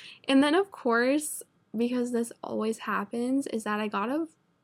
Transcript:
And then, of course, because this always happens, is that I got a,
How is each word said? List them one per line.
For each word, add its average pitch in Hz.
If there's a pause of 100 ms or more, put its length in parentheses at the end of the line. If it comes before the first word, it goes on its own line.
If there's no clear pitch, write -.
(280)
And 269
then, 294
of 392
course, 254 (320)
because 240
this 233 (120)
always 220
happens, 233
is 220
that 214
I 214
got 208
a, 311 (360)